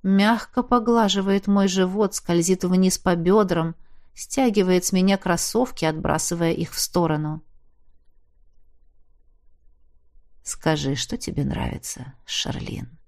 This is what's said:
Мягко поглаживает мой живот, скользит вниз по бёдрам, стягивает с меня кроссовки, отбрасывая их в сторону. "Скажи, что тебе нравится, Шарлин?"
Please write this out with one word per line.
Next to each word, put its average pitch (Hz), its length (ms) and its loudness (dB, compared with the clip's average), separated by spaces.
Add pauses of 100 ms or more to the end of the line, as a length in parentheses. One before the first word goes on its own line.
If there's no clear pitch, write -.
Мягко 208 580 2
поглаживает 202 840 2
мой 202 180 4
живот, 185 480 0
скользит 175 480 0
вниз 185 360 2
по 175 180 0
бёдрам, 170 580 2 (400)
стягивает 196 720 0
с - 80 -2
меня 190 260 2
кроссовки, 185 680 -2
отбрасывая 160 680 -2
их 160 200 -4
в - 60 -8
сторону. 156 640 -2 (3000)
"Скажи, 147 500 -4
что - 220 -6
тебе - 280 -6
нравится, - 680 -8 (100)
Шарлин?" - 720 -8 (120)